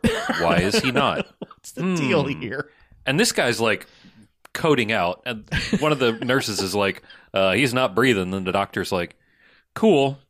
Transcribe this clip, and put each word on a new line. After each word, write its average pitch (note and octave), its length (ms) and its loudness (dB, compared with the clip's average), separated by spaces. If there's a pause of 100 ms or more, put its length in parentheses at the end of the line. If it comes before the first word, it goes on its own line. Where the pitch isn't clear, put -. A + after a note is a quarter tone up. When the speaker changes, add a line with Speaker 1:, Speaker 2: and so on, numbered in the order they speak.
(200)
Speaker 1:
<laughs> - 220 -6
Speaker 2:
Why E2+ 160 2
is F#2 220 0
he C3 120 0
not? A#2+ 360 -2 (120)
Speaker 1:
What's - 320 -18
the F3+ 240 -4
deal D3+ 320 0
Speaker 2:
Hmm. C#3 140 -8
Speaker 1:
here? B2+ 280 -8 (360)
Speaker 2:
And C#3 140 0
this A#3+ 120 2
guy's, B2+ 280 0
like, A2 280 0 (640)
coding B2+ 380 2
out. F#2 340 0
And A2+ 240 -10 (300)
one D3+ 120 2
of C#3 80 0
the A#2+ 120 4
Speaker 1:
<laughs> A2+ 140 -8
Speaker 2:
nurses B2 360 0
is F#2+ 140 -4
like, G2 260 0 (320)
"Uh, F#2+ 200 4
he's B2 200 2
not B2+ 220 0
breathing." G#2+ 360 2
Then F#2+ 120 -4
the F#2 80 -2
doctor's F#2+ 400 -2
like, F2 240 -4 (580)
"Cool." C#3 460 2 (100)